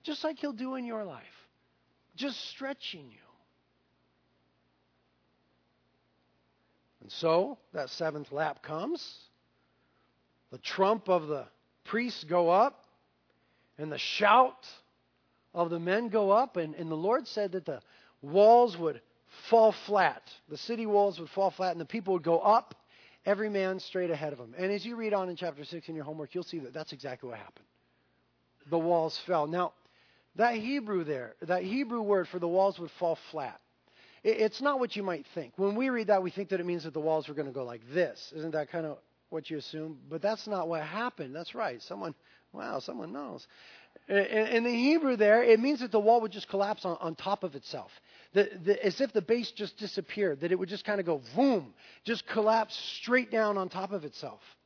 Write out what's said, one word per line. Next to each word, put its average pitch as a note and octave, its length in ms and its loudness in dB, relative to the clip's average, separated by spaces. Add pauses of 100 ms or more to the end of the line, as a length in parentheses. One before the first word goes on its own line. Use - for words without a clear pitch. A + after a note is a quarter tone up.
Just D4+ 220 -8
like D#4 160 -4
he'll C#4+ 140 -6
do B3+ 200 -6
in B3+ 120 -8
your A3 200 -8
life. C#3 160 -14 (920)
Just C4 340 -8
stretching F#3+ 640 -10
you. G#2+ 60 -20 (3750)
And G2+ 80 -18
so, F3 480 0 (140)
that C#3 180 -6
seventh D3+ 400 -6
lap D3 320 -4
comes. F#3+ 520 -8 (1400)
The B2+ 60 -16
trump F#3+ 520 -2
of E3+ 180 2
the C#3+ 180 -6 (400)
priests A#3 380 -4
go E3+ 260 2
up, G#3+ 340 4 (920)
and D3+ 140 -8
the C3+ 80 -8
shout A#3 680 4 (880)
of E3+ 160 0
the E3+ 100 -4
men G3+ 300 -2
go G3 220 2
up, A#3 260 4
and, D#3 160 -4
and E3 160 -8
the D#3+ 60 -4
Lord A3 320 0
said G3+ 240 -4
that F3 140 -8
the C3+ 160 -8 (420)
walls G#3 540 8
would D#3+ 220 -2 (520)
fall A3 240 8 (100)
flat. F#3 380 2 (260)
The D3 80 -12
city A3+ 300 -4
walls G3+ 320 4
would D#3+ 100 -12
fall F#3+ 220 0
flat, F#3 220 -4
and E3+ 80 -6
the D#3 40 -6
people G3 280 -2
would F3 100 0
go E3 160 4
up A3+ 340 4 (520)
every G#3 240 0
man F#3+ 300 -2
straight F3+ 320 -4
ahead D3 220 -4
of A#2+ 60 -14
him. A#2+ 180 -16
And F#3 140 -2
as G3+ 140 -4
you A#3+ 100 -8
read A3 180 -2
on F#3+ 160 0
in F3 60 -8
chapter D3+ 280 -8
six E3 260 -14
in D#3+ 60 -8
your D3+ 100 -8
homework, D3+ 280 -10
you'll F3 100 -6
see E3 160 -10
that B2+ 140 -12
that's D#3 200 -10
exactly B2+ 360 -12
what A#2 80 -12
happened. - 280 -20 (1040)
The E3 100 0
walls E3 460 0
fell. D#3 220 0
Now, F3 260 -2 (640)
that A#3 200 2
Hebrew G#3+ 480 -2
there, C3 400 -6
that F3+ 200 -2
Hebrew A#3 380 -4
word G3+ 260 2
for F3+ 120 -8
the E3+ 80 -2
walls F#3+ 320 2
would E3+ 120 -12
fall E3 260 -2 (140)
flat, C#3+ 280 -8 (640)
it, A3 160 2
it's G#3+ 220 0
not C#4 180 2
what B3 160 -2
you G3+ 80 -4
might E3+ 220 -4 (100)
think. C3+ 220 -8
When G3+ 180 2
we C4 140 0
read A3+ 180 0
that, F#3+ 160 4
we F3+ 80 -4
think G3 180 -8
that F#3+ 100 0
it F3 60 -4
means F3 200 -4
that D#3 80 -10
the D#3 60 -4
walls D#3 280 0
were D3 60 -12
gonna C#3 180 -6
go B2+ 140 -6
like A#2+ 160 -12 (120)
this. D#3+ 420 -2
Isn't D#3 160 -8
that D3+ 200 -4
kind E3 140 -4
of D3 120 -8 (320)
what D#3 200 -8
you D#3+ 80 -6
assume? D#3 420 -10 (100)
But D#3+ 120 -8
that's G#3+ 260 -2
not F#3 200 -4
what E3 140 -2
happened. D#3 540 -8
That's E3+ 200 -12
right. D#3 260 -4
Someone, F3+ 340 -10 (360)
wow, G#3+ 280 -6
someone - 320 -10
knows. - 360 -12 (600)
In, - 100 2
in, A3+ 300 2
in A#3 160 2
the A#3+ 120 0
Hebrew C#4 400 4
there, G#3+ 280 8
it A3+ 160 8
means C4+ 200 0
that A#3+ 120 -6
the A3 80 4
wall A3+ 220 6
would A3 100 -4
just G#3 180 -12
collapse G3+ 360 -2
on, E3+ 140 -4
on E3 160 -4
top G3 280 -4
of D#3 120 -6
itself. - 360 -12 (420)
The, G3+ 160 4 (140)
the, G3 220 2
as F#3 140 0
if C4+ 140 0
the G#3 80 4
base A3+ 300 0
just - 260 -10
disappeared, F#3 640 -4
that E3+ 100 0
it F3+ 80 2
would F3+ 100 -4
just G3+ 160 -10
kinda G3+ 180 -2
go D#3 180 -2 (140)
boom, A3+ 380 2 (300)
just A3 240 -4
collapse A3 480 2 (260)
straight B3 300 2
down G#3+ 260 2
on F#3+ 120 -2
top F#3+ 220 -8
of F#3 120 -6
itself. C3 380 -12 (240)